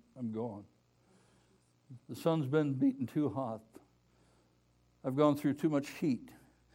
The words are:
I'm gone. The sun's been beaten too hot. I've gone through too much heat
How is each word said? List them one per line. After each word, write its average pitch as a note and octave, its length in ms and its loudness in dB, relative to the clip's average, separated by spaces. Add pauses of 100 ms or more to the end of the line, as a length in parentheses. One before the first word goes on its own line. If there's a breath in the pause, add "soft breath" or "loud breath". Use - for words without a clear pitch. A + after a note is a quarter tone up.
(160)
I'm A#2+ 160 -6
gone. A2 320 -6 (1400 soft breath)
The B2+ 80 -10
sun's D#3+ 300 0
been D3 280 2
beaten C3 320 2
too D3 220 0
hot. A#2 340 -4 (1400 soft breath)
I've C3 120 -2
gone D3 200 6
through C#3+ 180 0
too D#3+ 140 0
much C#3+ 220 0
heat - 400 -2 (440 soft breath)